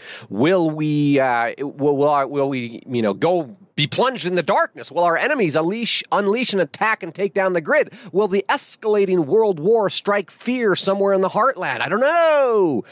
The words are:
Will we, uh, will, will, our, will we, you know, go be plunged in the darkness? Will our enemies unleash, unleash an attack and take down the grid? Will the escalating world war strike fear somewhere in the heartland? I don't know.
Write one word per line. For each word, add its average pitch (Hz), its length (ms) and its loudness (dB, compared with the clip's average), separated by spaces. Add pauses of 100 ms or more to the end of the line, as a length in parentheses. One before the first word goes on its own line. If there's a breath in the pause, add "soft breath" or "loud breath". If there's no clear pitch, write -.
(300 loud breath)
Will 160 400 2
we, 147 500 0
uh, 120 400 0
will, 139 380 -2
will, 143 120 4
our, 139 180 2
will 139 220 -2
we, 120 360 -8
you 120 160 -2
know, 104 120 0
go 156 420 -2 (200)
be 147 120 -2
plunged 220 380 -2
in 180 100 -2
the 170 80 0
darkness? 262 480 -2
Will 175 120 0
our 165 140 2
enemies 208 380 0
unleash, 190 560 -2
unleash 202 420 0
an 196 60 0
attack 208 420 -2
and 165 140 -12
take 190 180 -4
down 190 200 0
the 170 80 0
grid? 202 300 0 (200 loud breath)
Will 202 160 0
the 190 200 -2
escalating 202 800 0
world 196 340 2
war 202 300 2
strike 202 400 -2
fear 233 460 0
somewhere 196 380 0
in 190 80 2
the 185 80 0
heartland? 180 520 -2
I 131 80 -2
don't 208 120 -2
know. 262 920 2